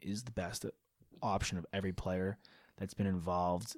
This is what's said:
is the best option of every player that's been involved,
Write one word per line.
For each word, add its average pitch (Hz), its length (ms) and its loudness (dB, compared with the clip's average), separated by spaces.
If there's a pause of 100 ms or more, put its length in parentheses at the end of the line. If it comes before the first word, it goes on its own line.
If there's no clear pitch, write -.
is 104 240 -6
the 120 60 -10
best 92 320 -4 (600)
option 98 340 2
of 85 160 -4
every 95 200 0
player 92 440 0 (400)
that's 98 160 -4
been 101 140 2
involved, 90 720 2